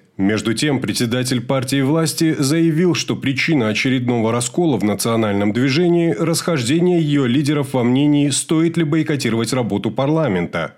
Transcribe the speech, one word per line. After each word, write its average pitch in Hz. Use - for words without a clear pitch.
Между 104
тем, 139
председатель 120
партии 135
власти 160
заявил, 165
что -
причина 131
очередного 120
раскола 123
в 95
национальном 104
движении — 165
расхождение 165
ее 143
лидеров 139
во 123
мнении, 143
стоит 160
ли 170
бойкотировать 135
работу 104
парламента. 104